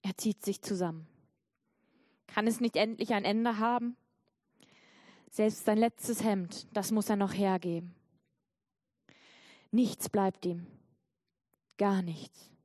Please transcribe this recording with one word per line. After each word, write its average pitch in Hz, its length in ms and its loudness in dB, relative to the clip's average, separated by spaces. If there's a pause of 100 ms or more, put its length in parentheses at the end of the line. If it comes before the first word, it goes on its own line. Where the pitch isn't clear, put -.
Er 190 160 -4
zieht - 260 -2
sich 196 200 -4
zusammen. 170 440 -4 (1200)
Kann 214 200 0
es 233 140 0
nicht 233 160 0
endlich 220 360 0
ein 202 140 0
Ende 220 320 0
haben? 240 380 -2 (1300)
Selbst 214 360 0
sein 208 100 4
letztes 226 480 0
Hemd, 196 480 -2
das 202 180 -2
muss 214 200 2
er 208 60 4
noch 196 180 0
hergeben. 180 600 0 (1800)
Nichts - 380 0
bleibt 190 380 0
ihm. 175 200 -4 (1080)
Gar 196 240 2
nichts. - 500 -10 (140)